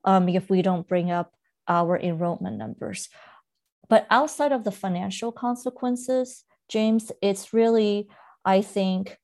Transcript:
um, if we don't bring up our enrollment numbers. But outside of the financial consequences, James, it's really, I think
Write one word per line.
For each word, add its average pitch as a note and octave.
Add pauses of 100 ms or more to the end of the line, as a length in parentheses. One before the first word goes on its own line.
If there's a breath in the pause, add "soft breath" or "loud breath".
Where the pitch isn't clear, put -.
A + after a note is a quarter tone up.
um, F#3
if F#3
we F#3
don't F3+
bring F3+
up F3 (340)
our F3
enrollment F3
numbers. G3 (800 loud breath)
But A3+
outside C#4+
of A#3
the G3+
financial F#3+
consequences, B3 (260)
James, A3
it's G3
really, A3 (380 loud breath)
I G3
think F#3+